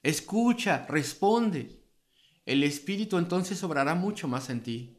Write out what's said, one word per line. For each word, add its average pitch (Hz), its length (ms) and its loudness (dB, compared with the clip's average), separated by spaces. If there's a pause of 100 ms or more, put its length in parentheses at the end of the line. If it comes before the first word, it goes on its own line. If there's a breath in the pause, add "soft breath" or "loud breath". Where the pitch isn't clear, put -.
Escucha, 202 840 2
responde. 190 960 0 (640 soft breath)
El 135 180 2
Espíritu 196 540 0
entonces 180 460 0
obrará 151 320 0
mucho 185 320 -2
más 131 220 -4
en 120 140 -4
ti. 120 360 -8